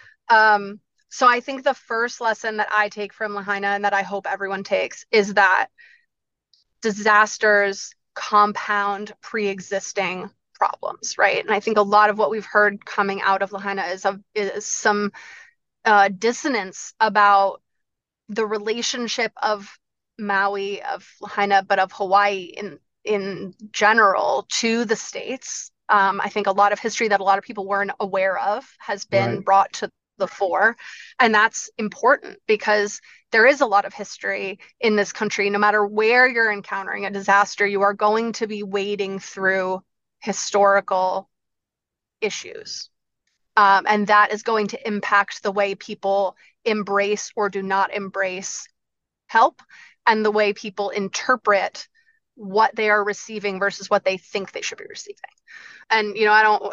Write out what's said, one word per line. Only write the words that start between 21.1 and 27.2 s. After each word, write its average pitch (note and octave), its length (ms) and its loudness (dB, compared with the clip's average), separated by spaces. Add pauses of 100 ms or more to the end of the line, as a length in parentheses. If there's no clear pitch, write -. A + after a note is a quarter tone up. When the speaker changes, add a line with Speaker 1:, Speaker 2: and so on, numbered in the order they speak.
Speaker 1:
Lahaina, G3+ 420 2
but G3 160 0
of F#3+ 140 0
Hawaii G3 480 2 (160)
in, F3 220 -10 (260)
in G3 480 -4 (180)
general G#3+ 760 4
to A3+ 340 0
the G#3+ 120 -2
States. - 760 -10 (180)
Um, G3 320 2
I G3+ 60 -4
think G3+ 200 -4
a F#3+ 40 2
lot G3+ 220 2
of G3+ 60 -2
history A3+ 280 -4
that G3+ 140 2